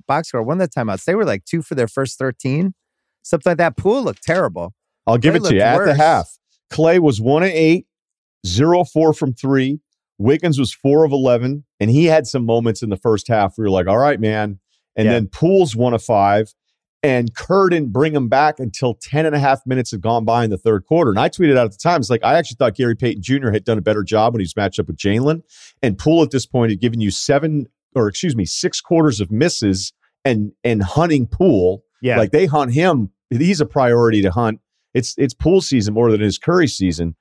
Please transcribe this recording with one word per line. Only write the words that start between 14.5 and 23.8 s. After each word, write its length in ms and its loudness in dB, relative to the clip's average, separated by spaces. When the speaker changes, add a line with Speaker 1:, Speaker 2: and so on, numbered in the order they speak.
Speaker 2:
And 100 0
Speaker 1:
Yeah. 80 2
Speaker 2:
then 140 0
Poole's 480 0
one 180 0
of 80 -2
five. 520 0
And 300 0
Kerr 360 0
didn't 220 -2
bring 220 0
him 160 -2
back 300 2
until 340 -4
ten 320 -4
and 100 -2
a 40 0
half 260 0
minutes 260 -4
had 100 -8
gone 220 -2
by 200 0
in 80 -2
the 60 -4
third 280 -2
quarter. 240 2
And 100 0
I 100 2
tweeted 280 2
out 80 4
at 60 -4
the 60 -20
time, 220 0
it's 120 -4
like, 120 0
"I 140 2
actually 200 -4
thought 180 0
Gary 200 -2
Payton 280 -4
Junior 280 -2
had 120 -2
done 160 -2
a 20 -6